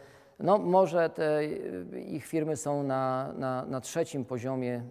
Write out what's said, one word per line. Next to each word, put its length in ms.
no, 200
może 520
te, 280
e, 600
ich 260
firmy 300
są 260
na, 540
na, 300
na 140
trzecim 440
poziomie 680